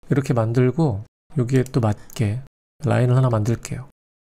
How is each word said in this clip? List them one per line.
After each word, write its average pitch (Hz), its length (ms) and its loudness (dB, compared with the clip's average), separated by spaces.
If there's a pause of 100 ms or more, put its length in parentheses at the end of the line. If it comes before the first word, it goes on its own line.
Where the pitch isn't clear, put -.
이렇게 139 240 0
만들고 120 720 0 (340)
여기에 127 340 2
또 131 100 0
맞게 107 600 -2 (420)
라인을 120 320 2
하나 131 140 4
만들게요. 113 600 -2 (320)